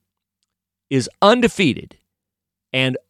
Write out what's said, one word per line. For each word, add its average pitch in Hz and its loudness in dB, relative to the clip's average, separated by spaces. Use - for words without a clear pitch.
is 131 -2
undefeated 202 0
and 131 -2